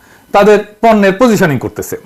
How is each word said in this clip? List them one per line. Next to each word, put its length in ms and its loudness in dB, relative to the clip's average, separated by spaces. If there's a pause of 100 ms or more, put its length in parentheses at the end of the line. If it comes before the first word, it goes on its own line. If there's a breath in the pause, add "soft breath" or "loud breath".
(320 soft breath)
তাদের 260 4 (220)
পণ্যের 380 2
পজিশনিং 400 0
করতেছে। 480 -10